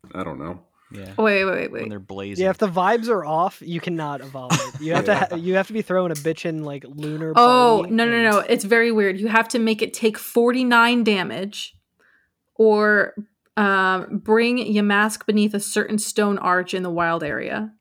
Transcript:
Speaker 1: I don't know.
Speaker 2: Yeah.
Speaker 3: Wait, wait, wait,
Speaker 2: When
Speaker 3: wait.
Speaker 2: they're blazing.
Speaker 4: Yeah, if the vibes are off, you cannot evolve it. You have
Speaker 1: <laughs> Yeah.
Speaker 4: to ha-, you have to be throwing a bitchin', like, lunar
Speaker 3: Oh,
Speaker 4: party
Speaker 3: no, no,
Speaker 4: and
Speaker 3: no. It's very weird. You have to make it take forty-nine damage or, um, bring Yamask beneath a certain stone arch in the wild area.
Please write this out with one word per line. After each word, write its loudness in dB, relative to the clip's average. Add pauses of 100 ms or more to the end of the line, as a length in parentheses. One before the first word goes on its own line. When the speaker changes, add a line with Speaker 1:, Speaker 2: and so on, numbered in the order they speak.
(140)
Speaker 1:
I -8
don't -10
know. -12 (300)
Speaker 2:
Yeah. -16
Speaker 3:
Wait, 2
wait, -
wait, -4
Speaker 2:
When -10
Speaker 3:
wait. -10
Speaker 2:
they're -10
blazing. -8
Speaker 4:
Yeah, 2
if -6
the 0
vibes 0
are 0
off, -2
you -6
cannot -6
evolve -10
it. -6
You -4
have 0
Speaker 1:
<laughs> -
Yeah. 2
Speaker 4:
to -8
ha-, -
you -2
have 2
to -14
be -4
throwing -2
a -4
bitchin', -6
like, -10
lunar -8
Speaker 3:
Oh, 6
Speaker 4:
party -2
Speaker 3:
no, 2
no, 2
Speaker 4:
and 2
Speaker 3:
no. 4
It's 0
very 4
weird. 2
You -2
have 2
to 0
make 0
it -2
take -2
forty-nine 2
damage -2 (800)
or, 4 (420)
um, 0
bring 2
Yamask 0
beneath 2
a -2
certain -4
stone 0
arch 0
in -4
the -6
wild -2
area. -6